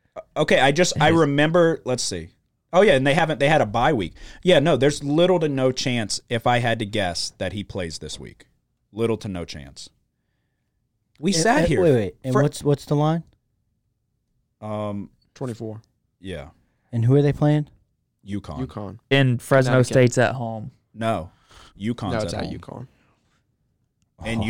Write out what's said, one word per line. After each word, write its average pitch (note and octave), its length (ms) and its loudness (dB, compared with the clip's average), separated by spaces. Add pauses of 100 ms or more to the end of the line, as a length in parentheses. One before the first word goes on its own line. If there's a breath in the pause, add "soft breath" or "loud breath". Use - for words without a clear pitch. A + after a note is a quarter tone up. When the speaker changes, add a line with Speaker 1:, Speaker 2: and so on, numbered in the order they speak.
(340)
Speaker 1:
Okay, D3+ 240 2
I C3+ 120 4
just, F3 280 0
I D3+ 100 6
remember, D#3+ 760 2
let's B2+ 160 -4
see. E2+ 280 -8 (440)
Oh, F3+ 80 6
yeah, - 120 6
and C3+ 140 4
they C#3 60 4
haven't, D#3 260 0
they C#3 80 2
had D3+ 140 4
a A2+ 40 2
bye A#2 280 0
week. F#2 200 -4 (300 loud breath)
Yeah, F3+ 160 6
no, D3+ 160 2
there's C#3+ 280 0
little E3+ 360 2
to D#3+ 80 -2
no C3 240 0
chance, A#2+ 480 -4 (100)
if A#2 160 -4
I A#2+ 140 2
had A#2 200 -2
to A2 60 -4
guess, G2 520 -4
that F#2+ 160 -6
he G#2 100 -8
plays F2 360 -10
this D2 200 -14
week. A#1+ 260 -20 (460)
Little A2 260 -2
to G#2+ 120 -10
no F2 160 -8
chance. C#2+ 440 -18 (1300)
We E3+ 140 -2
Speaker 2:
And, D#3+ 80 2
Speaker 1:
sat A3+ 180 4
Speaker 2:
and E3 80 2
Speaker 1:
here D#3+ 140 2
Speaker 2:
wait, D#3+ 120 6
wait. G#2 300 0
And C3 100 -4
Speaker 1:
for C3 100 4
Speaker 2:
what's, - 200 -4
what's C#3+ 220 0
the D3+ 100 -2
line? D#3 280 0 (1400)
Speaker 1:
Um, G#2 480 -6 (260)
Speaker 3:
Twenty-four. A2 460 -10 (380)
Speaker 1:
yeah. E2 300 -12 (420)
Speaker 2:
And A#2 140 -2
who C3 100 4
are C#3+ 60 6
they C#3+ 120 2
playing? D3+ 340 0 (600)
Speaker 1:
UConn. G2 380 -10
Speaker 3:
UConn. G#2 340 -12 (100)
Speaker 4:
In C3+ 300 2
Fresno C3+ 320 2
Speaker 3:
Connecticut. B2+ 220 4
Speaker 4:
State's B2 240 4
at A#2+ 180 2
home. A2+ 360 -10 (220)
Speaker 1:
No. G#2+ 380 -6 (480 soft breath)
UConn's A2 340 -6
Speaker 3:
No, A2+ 60 -2
it's G2+ 140 -4
Speaker 1:
at G#2+ 100 -6
Speaker 3:
at - 60 -8
Speaker 1:
home. - 100 -12
Speaker 3:
UConn. - 280 -16 (1400)
Speaker 1:
And A2+ 160 -4
Speaker 2:
Oh. - 80 -2